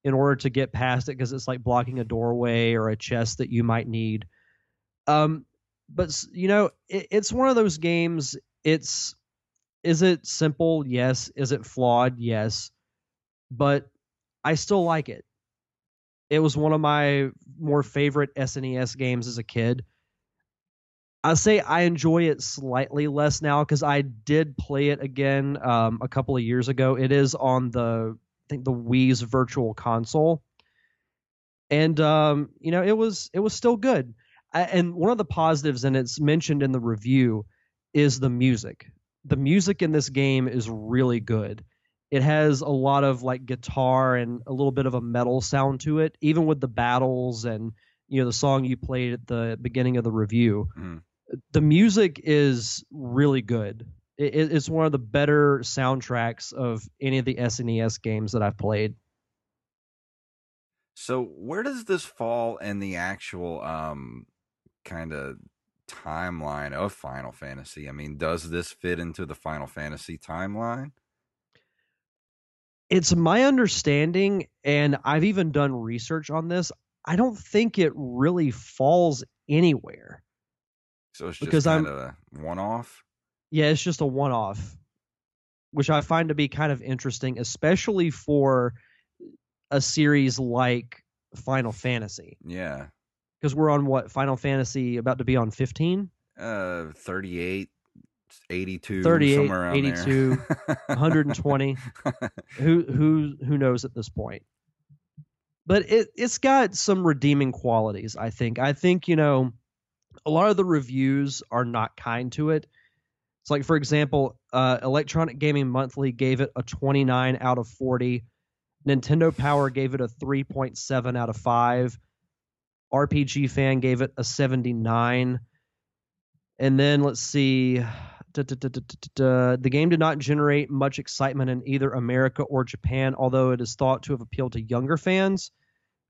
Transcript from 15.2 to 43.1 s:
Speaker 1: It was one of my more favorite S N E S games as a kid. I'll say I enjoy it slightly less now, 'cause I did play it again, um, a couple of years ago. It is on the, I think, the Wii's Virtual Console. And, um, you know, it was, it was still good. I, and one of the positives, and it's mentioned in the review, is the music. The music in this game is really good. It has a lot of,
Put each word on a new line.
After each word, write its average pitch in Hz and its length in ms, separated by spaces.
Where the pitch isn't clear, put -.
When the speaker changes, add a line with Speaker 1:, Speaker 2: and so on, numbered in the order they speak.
Speaker 1:
It 147 80
was 151 180
one 151 160
of 156 80
my 143 500
more 147 240
favorite 143 540
S 131 200
N 131 80
E 127 140
S 127 160
games 123 340
as 120 80
a 117 80
kid. 120 400
I'll 160 100
say 214 240
I 165 240
enjoy 165 460
it 143 120
slightly 135 680
less 147 340
now, 147 220
'cause 143 180
I 143 200
did 139 540
play 143 340
it 147 120
again, 139 580
um, 117 400
a 131 60
couple 135 300
of 123 60
years 120 260
ago. 131 280
It 131 140
is 139 240
on 127 380
the, 113 440
I - 320
think, 127 160
the 131 80
Wii's 123 500
Virtual 123 520
Console. 151 720
And, 156 300
um, 151 520
you 160 100
know, 180 140
it 214 120
was, 220 360
it 185 80
was 214 140
still 240 220
good. 196 380
I, 165 100
and 175 320
one 180 160
of 240 80
the 208 60
positives, 151 580
and 131 140
it's 131 240
mentioned 151 420
in 135 80
the 131 100
review, 117 640
is 143 280
the 131 100
music. 120 560
The 143 120
music 170 460
in 165 80
this 151 200
game 135 360
is 120 240
really 120 480
good. 110 460
It 135 100
has 151 380
a 147 80
lot 139 340
of, 131 220